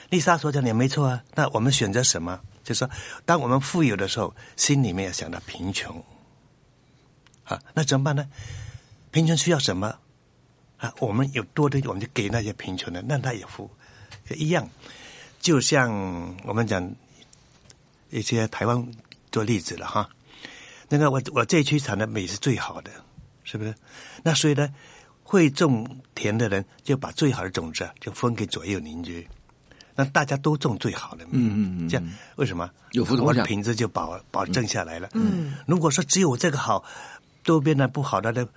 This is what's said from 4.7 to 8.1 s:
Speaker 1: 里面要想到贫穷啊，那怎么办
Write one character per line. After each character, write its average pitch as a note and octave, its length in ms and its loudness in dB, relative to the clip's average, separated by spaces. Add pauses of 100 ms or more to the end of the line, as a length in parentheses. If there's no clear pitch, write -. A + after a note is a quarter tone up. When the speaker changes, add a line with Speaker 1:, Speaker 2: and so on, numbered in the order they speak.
Speaker 1:
里 G#2+ 80 2
面 F#2+ 180 -2
要 F2 40 -8
想 D#2+ 180 -8
到 - 140 -8
贫 - 260 -6
穷 - 320 -6 (1400)
啊， - 160 -6 (140)
那 D#3+ 100 0
怎 C3+ 160 2
么 C3+ 40 0
办 C#3+ 120 2